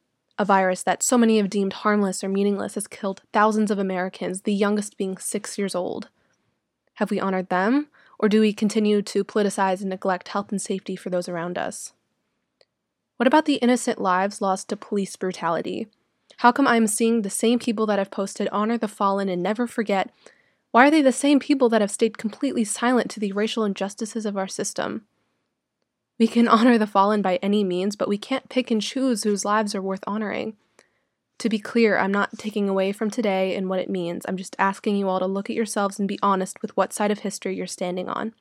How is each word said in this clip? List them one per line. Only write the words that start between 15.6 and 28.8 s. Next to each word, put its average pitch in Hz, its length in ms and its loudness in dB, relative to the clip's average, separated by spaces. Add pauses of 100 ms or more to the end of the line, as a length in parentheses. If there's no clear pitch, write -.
How 240 140 6
come 277 140 2
I'm 233 220 4
seeing 226 340 2
the 196 80 -4
same 233 300 2
people 220 260 0
that 208 140 0
have 196 100 -2
posted 196 420 -4
"Honor 214 280 0
the 214 80 -2
Fallen" 196 420 0
and 175 140 -2
"Never 220 240 -2
Forget"? 196 420 -2 (640)
Why 247 140 10
are 294 40 6
they 311 100 6
the 262 100 6
same 285 300 4
people 269 260 2
that 226 140 4
have 202 100 0
stayed 220 260 0
completely 233 460 -2
silent 240 480 0
to - 80 -12
the 202 140 -4
racial 220 320 -2
injustices 208 600 -6
of 202 120 -4
our 190 100 -4
system? - 580 -6 (1120)
We 226 100 6
can 233 200 4
honor 233 300 6
the 214 100 2
fallen 208 340 4
by 185 200 0
any 202 240 2
means, 185 320 -2
but 190 100 -2
we 202 100 0
can't 254 300 -6
pick 247 240 -2
and 214 100 2